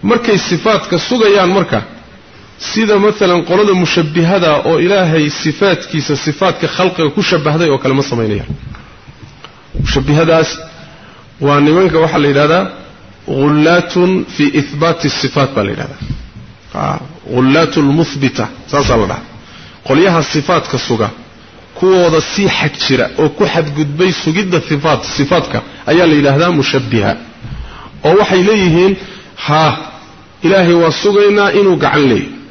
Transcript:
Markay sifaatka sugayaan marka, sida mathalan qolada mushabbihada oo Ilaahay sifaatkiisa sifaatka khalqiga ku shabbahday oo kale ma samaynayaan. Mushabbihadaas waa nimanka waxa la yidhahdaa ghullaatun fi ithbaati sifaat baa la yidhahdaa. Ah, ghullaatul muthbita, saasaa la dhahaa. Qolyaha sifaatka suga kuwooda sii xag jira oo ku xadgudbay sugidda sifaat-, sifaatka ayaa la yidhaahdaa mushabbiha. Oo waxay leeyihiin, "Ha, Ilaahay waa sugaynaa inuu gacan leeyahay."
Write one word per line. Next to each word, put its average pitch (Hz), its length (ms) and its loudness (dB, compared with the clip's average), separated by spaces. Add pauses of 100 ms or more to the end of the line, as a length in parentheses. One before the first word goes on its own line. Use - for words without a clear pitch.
Markay 226 360 0
sifaatka 180 600 -2
sugayaan 202 540 2
marka, 160 260 0 (800)
sida 214 400 -2
mathalan 196 460 2
qolada 196 280 2
mushabbihada 170 760 0 (140)
oo 160 140 2
Ilaahay 165 500 2
sifaatkiisa 156 880 -2
sifaatka 156 520 -4
khalqiga 180 420 -2
ku 214 120 -2
shabbahday 160 480 0
oo 135 80 2
kale 131 160 -2
ma 135 100 0
samaynayaan. 113 480 -4 (1300)
Mushabbihadaas 156 680 2 (920)
waa 143 180 2
nimanka 160 400 4
waxa 160 200 0
la 143 80 2
yidhahdaa 147 380 2 (600)
ghullaatun 170 1000 2
fi - 180 -2 (100)
ithbaati 151 560 -2
sifaat 135 440 -2
baa 107 100 -2
la 101 80 -4
yidhahdaa. - 300 -10 (720)
Ah, - 260 -4 (260)
ghullaatul 139 640 2 (100)
muthbita, 135 480 -2 (200)
saasaa 135 300 0
la 107 100 2
dhahaa. - 180 -8 (580)
Qolyaha 165 400 2
sifaatka 151 540 -2
suga 110 320 -2 (720)
kuwooda 175 380 4
sii 196 260 -2
xag - 260 -2 (140)
jira 120 180 2 (140)
oo 147 100 2
ku - 160 -2
xadgudbay 156 680 -2
sugidda 175 460 -2 (120)
sifaat-, 147 340 0
sifaatka 135 560 -2 (260)
ayaa 170 220 4
la 156 80 4
yidhaahdaa 147 360 2
mushabbiha. 117 600 0 (920)
Oo 156 160 4
waxay 190 240 2
leeyihiin, 190 500 4 (420)
"Ha, 156 280 0 (800)
Ilaahay 175 300 4
waa 170 180 4
sugaynaa 202 600 2
inuu 196 240 4
gacan 143 320 0
leeyahay." 110 240 0 (200)